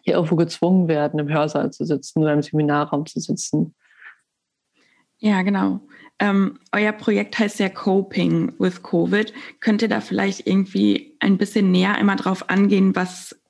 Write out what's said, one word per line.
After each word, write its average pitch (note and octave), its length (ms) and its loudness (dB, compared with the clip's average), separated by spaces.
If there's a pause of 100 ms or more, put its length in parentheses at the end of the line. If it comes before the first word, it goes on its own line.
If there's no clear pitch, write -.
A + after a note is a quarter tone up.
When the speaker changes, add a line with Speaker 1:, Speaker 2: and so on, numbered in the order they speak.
Speaker 1:
hier E3+ 120 0
irgendwo E3+ 220 0
gezwungen E3+ 520 2
werden, D3 300 -2
im D3 100 -4
Hörsaal D3+ 440 -2
zu - 120 -8
sitzen D#3 380 -2
oder D3+ 100 2
im D3 100 2
Seminarraum D3 640 -2
zu - 140 -8
sitzen. - 540 -4 (1400)
Speaker 2:
Ja, G3+ 240 2
genau. F#3+ 380 0 (400)
Ähm, G3 380 2 (140)
euer G#3+ 200 0
Projekt G#3 460 -2
heißt G#3+ 220 -2
ja G3 80 2
Coping F#3 920 0
with F#3 240 -2
covid. F#3 500 0 (280)
Könnt G#3+ 220 0
ihr A3+ 60 0
da G3+ 120 0
vielleicht G3 460 -4
irgendwie G3 720 0
ein G3 180 4
bisschen G3+ 340 2
näher F#3 220 2
einmal G3 220 2
drauf F#3+ 340 -4
angehen, F#3+ 440 4
was - 420 -6 (140)